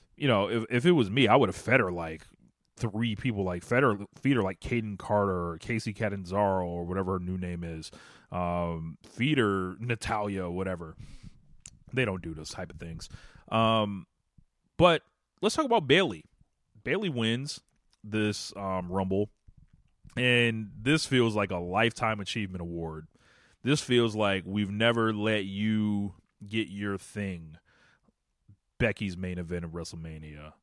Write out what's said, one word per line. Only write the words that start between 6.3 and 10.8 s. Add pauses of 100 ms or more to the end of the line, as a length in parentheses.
or
whatever
her
new
name
is. (420)
Um, (100)
feed
her
Natalia,
whatever. (920)